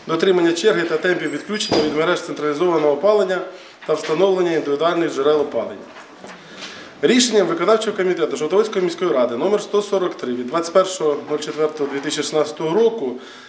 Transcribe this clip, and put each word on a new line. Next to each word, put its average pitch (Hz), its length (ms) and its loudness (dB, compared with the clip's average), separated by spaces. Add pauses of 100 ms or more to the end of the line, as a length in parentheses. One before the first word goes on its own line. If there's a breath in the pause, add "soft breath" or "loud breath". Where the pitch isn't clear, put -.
дотримання 170 460 4
черги 180 280 2
та 165 160 0
темпів 165 340 0
відключення 156 520 -2
від 147 140 -2
мереж 165 240 0
централізованого 151 720 0
опалення 185 480 2 (460 loud breath)
та 156 60 0
встановлення 175 580 2
індивідуальних 156 640 0
джерел 147 260 4
опалення. 107 400 -6 (1200 loud breath)
Рішенням 214 460 4
виконавчого 196 500 0
комітету 165 400 0
Жовтоводської 185 480 0
міської 175 260 -2
ради 135 240 0
номер 190 260 0
сто 208 200 -2
сорок 185 340 -2
три 123 180 -6
від 123 140 -6
двадцять 165 260 -4
першого 175 440 2 (140)
нуль 151 60 0
четвертого 147 560 -2
дві 139 60 -4
тисячі 147 240 -4
шістнадцятого 156 520 -2
року 220 360 2 (380 loud breath)